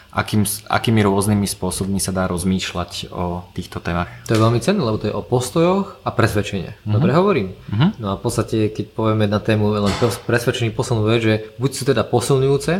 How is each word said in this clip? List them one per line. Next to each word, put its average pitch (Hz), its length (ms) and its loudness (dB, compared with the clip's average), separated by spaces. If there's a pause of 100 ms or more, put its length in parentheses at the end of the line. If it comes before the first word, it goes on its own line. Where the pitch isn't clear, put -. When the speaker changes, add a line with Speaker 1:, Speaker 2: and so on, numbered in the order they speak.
Speaker 1:
akým 107 340 0
s-, - 220 -4
akými 110 380 2
rôznymi 101 420 2
spôsobmi 95 540 -4
sa 95 120 -4
dá 92 140 -2
rozmýšľať 92 840 -4
o 90 420 -6
týchto - 260 -10
témach. 87 300 -2 (160)
Speaker 2:
To - 80 -2
je 110 80 4
veľmi 117 180 4
cenné, 190 200 0
lebo 117 180 0
to 104 140 -4
je - 40 -4
o 104 60 -4
postojoch 170 800 0
a 120 100 -6
presvedčeniach. 104 680 -2
Speaker 1:
Mhm. 107 120 -4
Speaker 2:
Dobre 120 200 4
hovorím? 165 360 2 (200)
Speaker 1:
Mhm. 151 300 2
Speaker 2:
No 113 100 -6
a 95 100 -2
v - 40 -18
podstate, 113 340 -2 (120)
keď - 220 -6
povieme 110 360 0
na 104 120 0
tému 107 360 2
len 101 180 2
pres-, 107 260 0
presvedčení, 117 520 0
poslednú 110 340 -2
vec, 113 160 2
že 110 140 4 (240)
buď 131 120 0
sú - 140 -8
teda 131 180 2
posilňujúce, 139 760 2